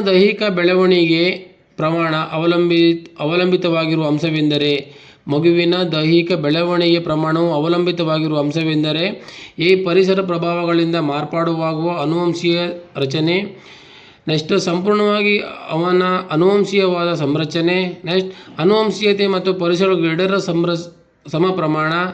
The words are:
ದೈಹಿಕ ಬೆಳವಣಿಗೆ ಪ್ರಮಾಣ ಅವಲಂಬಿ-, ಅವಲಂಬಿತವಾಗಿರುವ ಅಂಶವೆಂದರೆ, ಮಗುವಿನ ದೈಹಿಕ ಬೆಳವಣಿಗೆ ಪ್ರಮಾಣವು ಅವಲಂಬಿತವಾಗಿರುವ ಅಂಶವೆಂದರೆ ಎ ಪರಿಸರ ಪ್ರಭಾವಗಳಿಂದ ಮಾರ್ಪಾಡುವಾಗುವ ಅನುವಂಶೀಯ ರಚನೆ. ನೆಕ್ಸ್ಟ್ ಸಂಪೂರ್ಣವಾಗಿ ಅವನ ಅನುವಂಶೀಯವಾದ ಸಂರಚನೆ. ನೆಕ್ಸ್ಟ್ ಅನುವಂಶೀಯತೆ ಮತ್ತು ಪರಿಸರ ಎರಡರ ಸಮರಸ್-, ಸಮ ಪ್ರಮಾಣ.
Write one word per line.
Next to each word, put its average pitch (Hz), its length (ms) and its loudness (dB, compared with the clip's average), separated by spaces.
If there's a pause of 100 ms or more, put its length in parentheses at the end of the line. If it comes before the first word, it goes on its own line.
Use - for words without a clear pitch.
ದೈಹಿಕ 196 380 4
ಬೆಳವಣಿಗೆ 180 880 2 (460)
ಪ್ರಮಾಣ 160 380 -2 (160)
ಅವಲಂಬಿ-, 170 760 2 (100)
ಅವಲಂಬಿತವಾಗಿರುವ 165 880 0
ಅಂಶವೆಂದರೆ, 147 920 0 (300)
ಮಗುವಿನ 170 480 2
ದೈಹಿಕ 170 560 0
ಬೆಳವಣಿಗೆ 170 680 0
ಪ್ರಮಾಣವು 160 540 0
ಅವಲಂಬಿತವಾಗಿರುವ 160 840 0
ಅಂಶವೆಂದರೆ 156 840 -2 (360)
ಎ 190 240 2
ಪರಿಸರ 190 380 2
ಪ್ರಭಾವಗಳಿಂದ 170 720 0
ಮಾರ್ಪಾಡುವಾಗುವ 160 1080 -2
ಅನುವಂಶೀಯ 170 580 0 (360)
ರಚನೆ. 156 460 0 (840)
ನೆಕ್ಸ್ಟ್ 156 320 0
ಸಂಪೂರ್ಣವಾಗಿ 208 840 0 (280)
ಅವನ 180 340 2 (280)
ಅನುವಂಶೀಯವಾದ 185 840 2
ಸಂರಚನೆ. 165 920 -2
ನೆಕ್ಸ್ಟ್ 185 540 -4
ಅನುವಂಶೀಯತೆ 202 680 2
ಮತ್ತು 185 260 0
ಪರಿಸರ 175 380 0
ಎರಡರ 175 460 0
ಸಮರಸ್-, 170 540 -2 (400)
ಸಮ 170 200 0
ಪ್ರಮಾಣ. 156 420 -2 (200)